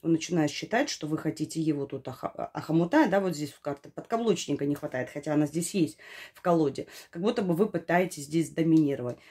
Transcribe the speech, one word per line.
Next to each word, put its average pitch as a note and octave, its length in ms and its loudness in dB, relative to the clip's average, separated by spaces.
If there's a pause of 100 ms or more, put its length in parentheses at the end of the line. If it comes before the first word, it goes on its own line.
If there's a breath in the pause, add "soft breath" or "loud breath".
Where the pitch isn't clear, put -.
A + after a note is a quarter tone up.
он E3 100 2
начинает D#3+ 380 2
считать, B3+ 380 -2
что - 180 -8
вы D#3 100 -2
хотите D3+ 420 -4
его D3 280 0
тут C3 200 -10
оха-, - 220 -8 (240)
охомутать, F3 560 4
да, F#3+ 100 4
вот F#3 160 0
здесь D3 160 -6
в - 80 -20
карте - 300 -8
подкаблучника G#3 760 -2
не C#3+ 100 0
хватает, C3 360 -6
хотя D3+ 220 -4
она D3 140 4
здесь E3+ 260 -4
есть D#3+ 240 0 (380 loud breath)
в - 60 -20
колоде, D#3+ 440 2 (240 loud breath)
как E3+ 140 -10
будто A#3 180 0
бы F3+ 140 2
вы F#3+ 120 4
пытаетесь E3+ 580 0
здесь D#3 260 -2
доминировать. D3 680 2 (140 loud breath)